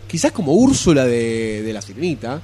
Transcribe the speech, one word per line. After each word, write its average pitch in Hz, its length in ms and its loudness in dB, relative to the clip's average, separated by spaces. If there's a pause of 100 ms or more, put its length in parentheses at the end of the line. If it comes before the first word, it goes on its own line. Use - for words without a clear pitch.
quizás 175 260 0
como 147 200 -2
Úrsula 180 540 4
de, 113 560 -2
de 110 100 -6
La 104 80 -8
Sirenita. 120 640 -8